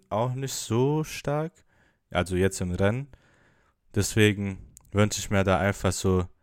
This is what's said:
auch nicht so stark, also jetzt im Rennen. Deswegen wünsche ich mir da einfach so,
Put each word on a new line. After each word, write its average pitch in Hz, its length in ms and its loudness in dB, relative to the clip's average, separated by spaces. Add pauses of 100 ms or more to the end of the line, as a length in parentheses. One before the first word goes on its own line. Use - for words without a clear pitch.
auch 123 240 -2
nicht 131 200 -6
so 139 500 0
stark, 151 480 -6 (580)
also 90 280 -2
jetzt 92 240 2
im 90 100 -2
Rennen. 101 360 0 (880)
Deswegen 101 600 2 (340)
wünsche 104 280 2
ich - 100 -8
mir 98 140 2
da 92 160 4
einfach 98 320 0
so, 92 340 2 (180)